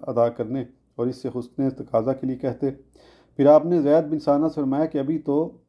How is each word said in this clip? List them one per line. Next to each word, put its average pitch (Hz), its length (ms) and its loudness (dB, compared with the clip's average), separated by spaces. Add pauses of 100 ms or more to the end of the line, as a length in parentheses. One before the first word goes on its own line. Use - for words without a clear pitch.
अदा 117 240 2
करने 123 360 -6 (300)
और 120 120 -2
इससे 127 220 -8
हुस्न 127 400 -4
तकाज़ा 120 420 -2
के 135 140 -8
लिए 131 100 -4
कहते।" 131 340 -4 (680)
फिर 139 100 4
आपने 156 320 4
ज़ैद 151 240 4
बिन 151 160 -4
साना 147 260 2
से 156 80 -6
फरमाया 143 320 -2
कि 151 120 -4
अभी 147 200 -2
तो 143 180 -2 (300)